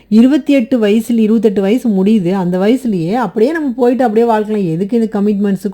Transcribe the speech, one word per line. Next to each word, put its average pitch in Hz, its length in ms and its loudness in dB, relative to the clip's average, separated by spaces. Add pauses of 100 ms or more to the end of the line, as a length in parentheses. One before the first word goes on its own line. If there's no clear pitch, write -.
இருபத்தி 262 440 4
எட்டு 262 260 2
வயசுல, 226 400 0
இருபத்தெட்டு 214 420 2
வயசு 202 440 0
முடியுது, 196 280 2
அந்த 185 260 -2
வயசுலயே 202 540 -2
அப்படியே 233 400 -2
நம்ம 302 240 -4
போயிட்டு 254 280 0
அப்படியே 233 220 0
வாழ்க்கலாம், 214 400 -2
எதுக்கு 196 340 -2
இந்த 214 200 -2
கமிட்மெண்ட்ஸு, 202 540 -2